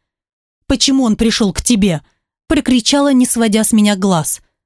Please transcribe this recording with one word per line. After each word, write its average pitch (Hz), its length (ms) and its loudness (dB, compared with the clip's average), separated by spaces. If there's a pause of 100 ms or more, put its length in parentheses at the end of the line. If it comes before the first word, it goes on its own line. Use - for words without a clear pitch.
(640)
«Почему 269 380 0
он 214 140 0
пришёл 220 360 0
к - 80 -10
тебе?» 190 400 0 (480)
прокричала, 285 640 0
не 254 120 2
сводя 220 380 0
с - 80 -4
меня 208 240 2
глаз. 185 460 -2 (240)